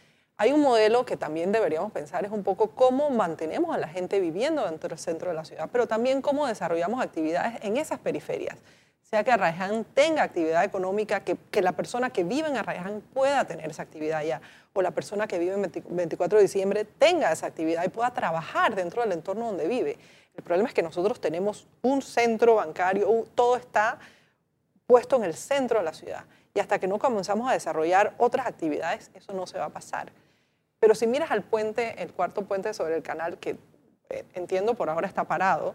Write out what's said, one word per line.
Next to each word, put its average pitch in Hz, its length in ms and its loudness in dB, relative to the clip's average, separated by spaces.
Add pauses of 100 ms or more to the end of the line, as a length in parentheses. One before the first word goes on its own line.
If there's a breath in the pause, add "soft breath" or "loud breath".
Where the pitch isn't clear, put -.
(380 soft breath)
Hay 220 140 4
un 302 100 4
modelo 233 440 4
que 175 120 -6
también 160 340 -4
deberíamos 190 400 0
pensar, 160 340 -6
es 202 60 -10
un 208 120 -4
poco 202 280 0
cómo 262 400 4
mantenemos 214 640 -2
a - 20 -2
la 156 100 -2
gente 180 320 -2
viviendo 220 460 0
dentro 165 240 -8
del 165 80 -10
centro 170 320 -6
de 170 60 -4
la 160 100 -8
ciudad, - 260 -10
pero 240 160 2
también 254 340 0
cómo 285 260 0
desarrollamos 180 540 -2
actividades 175 600 -2
en 220 160 -4
esas 302 220 -4
periferias. - 580 -6 (440 soft breath)
Sea 214 220 0
que 247 80 2
Arraiján 196 540 0 (100)
tenga 302 260 4
actividad 170 420 2
económica, 202 580 -2
que, 175 140 -2 (140)
que 202 140 2
la 180 80 2
persona 240 400 -4
que 190 120 0
vive 269 240 -2
en 277 100 -2
Arraiján 190 440 -6 (120)
pueda 269 320 2
tener 156 260 -10
esa 160 100 -12
actividad 156 380 -4
allá, 151 220 -4 (300 loud breath)
o 190 120 0
la 175 80 0
persona 208 360 -4
que 185 120 -4
vive 180 160 0
en 202 80 0
veinti-, 175 260 -6
veinticuatro 175 480 0
de 208 60 10
diciembre 196 420 2
tenga 294 460 4
esa 165 160 -2
actividad 165 360 -2
y 185 60 0
pueda 240 240 -2
trabajar 220 600 0
dentro 180 260 -2
del 226 100 0
entorno 196 360 -4
donde 170 200 -2
vive. 214 300 -2 (380 loud breath)
El - 80 -16
problema 180 260 2
es - 60 -12
que 202 80 2
nosotros 170 360 -4
tenemos 185 460 -4 (160)
un 262 220 2
centro 233 520 4
bancario, 190 540 0
un, 226 240 2
todo 247 220 4
está 226 420 0 (880 loud breath)
puesto 240 300 6
en 233 80 2
el 170 100 -2
centro 247 460 0
de 180 60 0
la 156 80 -4
ciudad. - 320 -14 (280 soft breath)
Y 202 60 0
hasta 196 180 0
que 196 100 -2
no 196 120 -2
comenzamos 220 500 0
a 240 40 4
desarrollar 170 640 2
otras 240 260 2
actividades, 170 720 -4
eso 196 180 -16
no 185 140 -8
se - 100 -12
va 151 80 -4
a 160 40 -8
pasar. - 420 -10 (680 soft breath)
Pero 214 140 8
si 226 140 2
miras 277 240 0
al 220 100 0
puente, 220 640 -4
el 156 100 -10
cuarto 180 300 -2
puente 196 320 -4
sobre 160 200 -2
el 156 60 -2
canal, 160 380 -8
que, - 180 -6 (540)
eh, 110 120 -8 (120)
entiendo 185 400 -2
por 156 160 -2
ahora 165 160 -2
está 190 160 -4
parado, 175 520 0